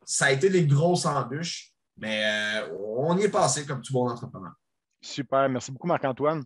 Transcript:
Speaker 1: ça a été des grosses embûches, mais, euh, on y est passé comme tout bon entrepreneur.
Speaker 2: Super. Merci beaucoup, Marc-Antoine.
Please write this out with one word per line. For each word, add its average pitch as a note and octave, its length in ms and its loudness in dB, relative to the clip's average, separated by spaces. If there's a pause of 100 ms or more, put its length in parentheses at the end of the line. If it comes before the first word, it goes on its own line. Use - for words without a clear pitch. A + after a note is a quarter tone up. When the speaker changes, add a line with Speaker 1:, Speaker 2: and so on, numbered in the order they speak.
Speaker 1:
ça - 220 0
a C#3 40 4
été C#3 200 4
des F3+ 160 4
grosses D#3+ 380 4
embûches, C#3+ 680 -4 (240)
mais, G#2+ 280 -4
euh, G#2+ 520 -2 (200)
on E3 220 2
y G#3 60 2
est G#3 40 4
passé D3 380 0
comme C#3 160 -6
tout - 100 -10
bon B2 160 2
entrepreneur. G2+ 440 -10 (500)
Speaker 2:
Super. C3+ 460 0
Merci B2+ 240 -4
beaucoup, C3 140 -10
Marc-Antoine. D3 600 0